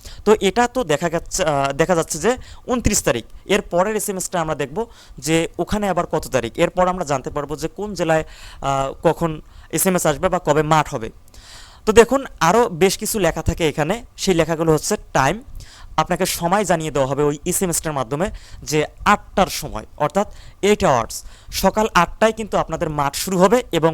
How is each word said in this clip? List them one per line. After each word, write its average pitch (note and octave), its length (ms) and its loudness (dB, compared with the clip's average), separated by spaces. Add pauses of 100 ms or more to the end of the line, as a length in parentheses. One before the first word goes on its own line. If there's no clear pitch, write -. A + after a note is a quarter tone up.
(240)
তো G3+ 60 6 (180)
এটা A#3+ 140 2 (120)
তো B3+ 60 0 (120)
দেখা E3 220 0
যাচ্ছে, - 300 -4
আহ, C#3 280 2
দেখা D#3+ 220 2
যাচ্ছে D#3+ 300 -2
যে A3 60 4 (420)
ঊনত্রিশ A3+ 340 0
তারিখ। A#2+ 180 2 (300)
এর G#3 80 2
পরের F#3+ 340 0
এসএমএসটা F#3 440 -4
আমরা D#3+ 140 -2
দেখব C#3+ 240 -4 (400)
যে D3+ 180 0 (220)
ওখানে G3+ 300 -2
আবার E3+ 180 0
কত D#3 180 -2 (100)
তারিখ। A#2 220 0
এরপর F3+ 320 2
আমরা F3+ 160 -4
জানতে C#3 260 -2
পারবো C#3+ 260 -6
যে D3 120 -6
কোন G3+ 260 -10
জেলায়, D#3+ 320 0
আহ, C3+ 640 -4 (180)
কখন E3 240 2 (460)
এসএমএস F3+ 300 0
আসবে D#3 220 2
বা F3 180 -2
কবে D3+ 160 4
মাঠ D3+ 320 4
হবে। A2+ 140 -8 (800)
তো G#3 60 4
দেখুন A#3 280 6 (200)
আরও G3 280 4 (140)
বেশ F#3+ 160 4
কিছু G#3+ 200 -4
লেখা E3 240 0
থাকে E3 260 -2
এখানে, D3+ 260 0 (220)
সেই F#3+ 180 2
লেখাগুলো D#3+ 380 2
হচ্ছে D3+ 220 0 (180)
টাইম, D3+ 240 2 (640)
আপনাকে E3+ 240 0
সময় F3+ 380 0
জানিয়ে D#3+ 260 0
দেওয়া C3+ 200 0
হবে C#3+ 120 0
ওই D3 140 2 (140)
এসএমএসটার E3+ 420 -2
মাধ্যমে C#3+ 340 -2 (360)
যে D3 240 0 (180)
আটটার G3+ 420 2
সময়, A2 400 -8 (100)
অর্থাৎ F#3+ 300 0 (360)
এইট G3+ 220 2
আওয়ার্স, B2 300 2 (380)
সকাল G#3+ 420 2
আটটায় F3+ 380 2
কিন্তু A3 300 -6
আপনাদের D#3+ 280 -4
মাঠ C#3+ 260 -2
শুরু F#3 220 -4
হবে G3+ 240 6 (100)
এবং, E3 200 2